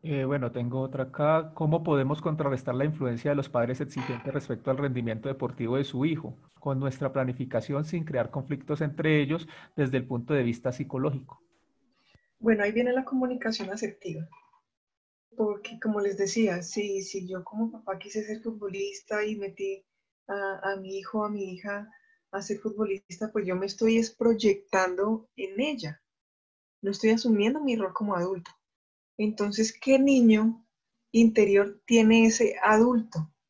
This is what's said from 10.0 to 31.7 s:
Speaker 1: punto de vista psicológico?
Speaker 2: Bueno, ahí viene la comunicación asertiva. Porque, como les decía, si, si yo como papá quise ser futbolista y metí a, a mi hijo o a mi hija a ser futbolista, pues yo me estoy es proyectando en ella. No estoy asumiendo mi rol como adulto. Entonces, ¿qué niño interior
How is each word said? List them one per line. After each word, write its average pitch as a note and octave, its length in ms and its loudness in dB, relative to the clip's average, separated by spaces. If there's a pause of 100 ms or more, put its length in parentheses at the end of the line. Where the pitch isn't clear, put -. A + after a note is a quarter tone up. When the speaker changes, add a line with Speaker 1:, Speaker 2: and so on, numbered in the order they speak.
Speaker 1:
punto B2+ 300 -2
de C3 80 2
vista A#2+ 280 -2
psicológico? C3+ 680 -4 (960)
Speaker 2:
Bueno, A3 260 2
ahí G#3 80 2
viene B3 220 0
la C4 100 0
comunicación A#3+ 680 -4
asertiva. F3+ 580 -8 (1040)
Porque, G#3 440 -4
como G#3 200 -2
les G3 200 -2
decía, F#3+ 420 0
si, G3 400 -4
si F#3+ 260 -10
yo F#3 160 -8
como A3+ 280 -4
papá F#3+ 260 -10
quise G#3 260 -8
ser G#3+ 200 -8
futbolista G#3 840 -6
y G#3+ 120 -4
metí G3 460 -8 (440)
a, G3 440 -6
a G3 40 -4
mi F#3+ 240 -8
hijo G#3+ 220 -4
o G#3 40 0
a G#3 40 -4
mi G3 240 -6
hija G3+ 380 -10 (400)
a G3 120 -6
ser G3+ 160 -6
futbolista, G#3 720 -6
pues G3+ 160 -2
yo F#3 80 -2
me F#3+ 100 -2
estoy A3+ 320 2
es A3+ 140 0
proyectando G#3 1200 2
en G3 240 -8
ella. A#3 400 -4 (840)
No G3+ 80 -2
estoy A3 180 2
asumiendo A3+ 540 2
mi B3+ 120 0
rol G3 180 -2
como G#3 220 -2
adulto. F3 360 -4 (680)
Entonces, G#3+ 640 -2
¿qué C4+ 200 4
niño A3+ 680 6 (460)
interior G#3 720 6